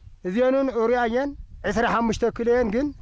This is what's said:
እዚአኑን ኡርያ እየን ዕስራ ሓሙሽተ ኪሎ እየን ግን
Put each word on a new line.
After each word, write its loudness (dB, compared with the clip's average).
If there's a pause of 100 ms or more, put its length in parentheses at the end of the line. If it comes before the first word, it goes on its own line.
(260)
እዚአኑን 2
ኡርያ 2
እየን -2 (300)
ዕስራ 0
ሓሙሽተ 0
ኪሎ -2
እየን 2
ግን -2